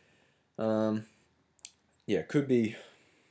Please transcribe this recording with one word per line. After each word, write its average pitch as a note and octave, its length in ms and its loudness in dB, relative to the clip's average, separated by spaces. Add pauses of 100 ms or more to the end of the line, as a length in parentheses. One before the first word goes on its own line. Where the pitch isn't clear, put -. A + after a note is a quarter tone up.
(580)
um, A2 460 0 (1040)
yeah, F#2 160 0
could C#3 260 0
be, A#2 280 2 (540)